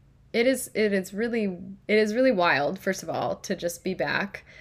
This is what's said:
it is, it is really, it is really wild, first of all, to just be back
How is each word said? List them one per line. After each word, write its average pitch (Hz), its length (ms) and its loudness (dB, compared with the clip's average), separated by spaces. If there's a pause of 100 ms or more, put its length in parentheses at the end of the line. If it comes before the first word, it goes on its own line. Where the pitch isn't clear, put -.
(320)
it 233 160 2
is, 262 260 0
it 208 180 2
is 190 220 -2
really, 214 420 -2 (300)
it 214 120 4
is 214 160 2
really 254 180 4
wild, 165 460 2
first 190 260 -4
of 165 60 -14
all, 127 260 -2
to - 180 -6
just 170 300 -6
be 190 100 -2
back 160 500 -4 (160)